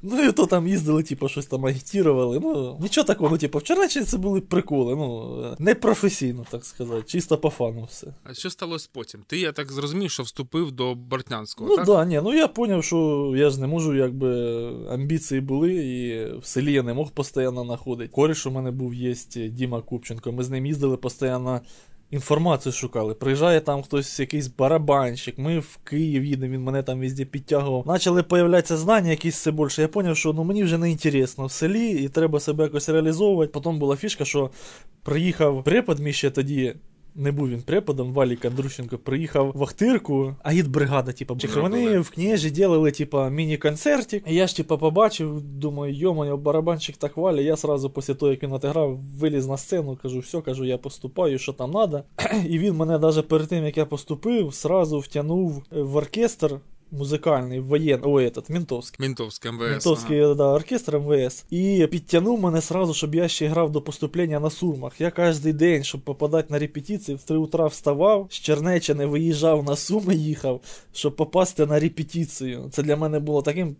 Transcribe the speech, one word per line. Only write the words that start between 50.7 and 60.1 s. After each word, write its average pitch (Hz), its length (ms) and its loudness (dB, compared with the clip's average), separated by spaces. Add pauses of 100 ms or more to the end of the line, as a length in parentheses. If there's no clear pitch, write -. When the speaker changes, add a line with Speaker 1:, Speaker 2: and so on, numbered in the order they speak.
Speaker 1:
поступаю, 135 600 -2
що 135 140 -6
там 127 180 -6
надо». 170 320 0 (220)
<clears throat> 196 240 0
І 165 100 2
він 185 180 2
мене 160 220 2
даже 156 240 4
перед 156 260 2
тим, 165 160 -2
як 147 120 -4
я 156 100 2
поступив, 151 680 -2
сразу 156 440 2
втягнув, 151 640 -2 (140)
е, 147 60 -2
в 139 140 -2
оркестр 151 640 0 (300)
музикальний, 139 720 0
воєн-, 143 420 2
ой, 139 240 4
этот, - 260 -6
ментовський. 135 540 -4
Speaker 2:
Ментовський, 117 440 -6
М 117 80 -8
В 117 40 -4
С, 117 80 -2
Speaker 1:
Ментовський, 147 500 0